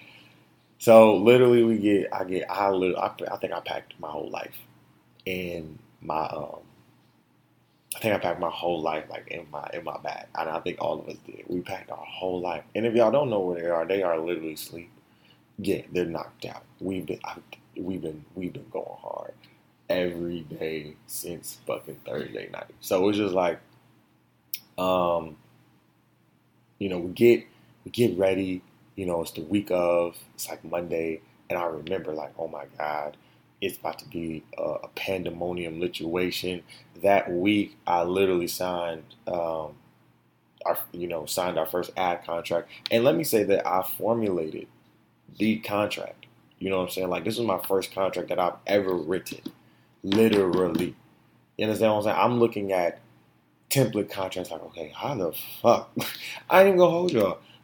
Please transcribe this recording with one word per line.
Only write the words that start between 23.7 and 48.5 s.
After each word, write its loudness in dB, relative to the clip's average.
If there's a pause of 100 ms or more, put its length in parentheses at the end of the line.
um, 2 (1400)
you -4
know, -4
we -6
get, 6 (400)
we -16
get 2
ready. 0 (360)
You -6
know, -2
it's -10
the -12
week -2
of, 2 (160)
it's, -10
like, -14
Monday. -4 (260)
And 0
I 0
remember, -2
like, -8
oh -4
my -12 (100)
God, -4 (440)
it's -4
about -6
to -18
be -8 (140)
a, -4
a -4
pandemonium -6
situation. -4 (400)
That 4
week, 2 (100)
I 2
literally 2
signed, -4 (220)
um, -4 (920)
our, 0 (140)
you -8
know, -6
signed -2
our 2
first -4
ad 0
contract. -4 (200)
And 4
let 4
me 0
say 2
that 2
I 2 (160)
formulated -2 (680)
the 2
contract. -4 (320)
You -4
know 0
what 0
I'm -6
saying? -4
Like, -2
this -4
is -2
my 2 (100)
first 0
contract -2
that -4
I've 0 (100)